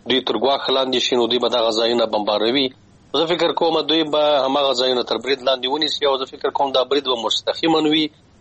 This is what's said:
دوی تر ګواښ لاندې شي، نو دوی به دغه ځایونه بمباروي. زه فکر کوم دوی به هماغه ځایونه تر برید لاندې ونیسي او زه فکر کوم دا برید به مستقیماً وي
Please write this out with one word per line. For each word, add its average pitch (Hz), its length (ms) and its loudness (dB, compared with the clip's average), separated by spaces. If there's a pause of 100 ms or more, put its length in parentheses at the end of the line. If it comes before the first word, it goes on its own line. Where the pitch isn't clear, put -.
دوی 127 120 2
تر 131 140 -2
ګواښ 131 360 0
لاندې 131 280 0
شي، 127 180 0
نو 120 100 2
دوی 120 120 0
به 120 100 0
دغه 113 220 2
ځایونه 117 360 2
بمباروي. 107 640 0 (460)
زه 156 120 0
فکر 165 260 0
کوم 165 280 0
دوی 151 240 0
به 151 180 0 (220)
هماغه 139 280 2
ځایونه 127 300 0
تر 110 140 -4
برید 123 220 -2
لاندې 127 280 0
ونیسي 147 400 -2
او 139 100 2
زه 131 80 -6
فکر 139 260 -6
کوم 135 220 -2
دا 131 120 4
برید 139 200 -2
به 127 200 -2
مستقیماً 160 560 0 (100)
وي 156 200 0 (300)